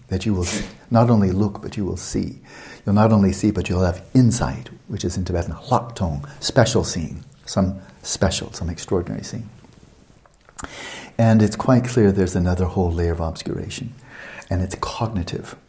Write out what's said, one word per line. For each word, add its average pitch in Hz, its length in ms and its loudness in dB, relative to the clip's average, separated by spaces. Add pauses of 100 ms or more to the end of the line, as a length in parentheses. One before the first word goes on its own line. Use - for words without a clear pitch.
That 95 180 -2
you 104 80 2
will 87 120 0 (440)
not 117 180 6
only 101 240 4
look, 101 300 0
but - 160 -10
you 98 80 -2
will 92 100 -4
see. - 440 -6 (440)
You'll 101 100 0
not 110 160 6
only 98 220 6
see, 104 180 0
but 95 200 -2
you'll 92 140 2
have 87 280 -2
insight, - 560 2 (180)
which - 180 -8
is 87 120 -2
in 95 80 -2
Tibetan, 85 300 -2
hloktong, - 760 -4 (120)
special 110 440 2
seeing, 82 400 -8 (220)
some 95 340 -2 (220)
special, - 500 -2
some 85 160 -8
extraordinary - 560 -4
seeing. - 240 -10 (1700)
And 110 220 8
it's 104 160 4
quite 123 300 4
clear 104 260 4
there's 95 240 0
another 90 300 2
whole 87 260 0
layer 85 200 0
of 82 80 -4
obscuration, - 760 -8 (560)
and 92 100 0
it's 90 140 -2
cognitive. - 840 -6 (120)